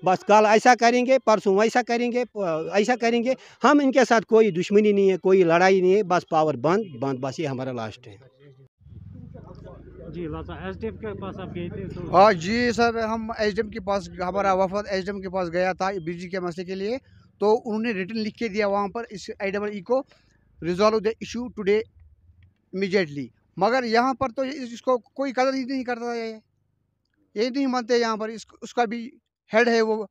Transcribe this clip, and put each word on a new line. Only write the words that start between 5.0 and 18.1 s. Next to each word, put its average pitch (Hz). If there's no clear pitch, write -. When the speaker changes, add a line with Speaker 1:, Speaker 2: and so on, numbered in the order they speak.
Speaker 1:
है, 190
कोई 185
लड़ाई 180
नहीं 180
है, 208
बस 175
पावर 156
बंद, 170
बंद, 135
बस 131
ये 165
हमारा 131
लास्ट 113
है। 101
Speaker 2:
जी, 165
लासा 160
एसडीएम 196
के 214
पास 185
आप 180
गए 175
थे 196
तो 170
Speaker 3:
हाँ 196
जी 226
सर, 226
हम 226
एसडीएम 214
के -
पास, 190
हमारा 190
वफद 190
एसडीएम 196
के 190
पास 180
गया 180
था 190
बिजली 175
के 185
मसले 175
के 190
लिए, 208
तो 208
उन्होंने 226
रिटन 185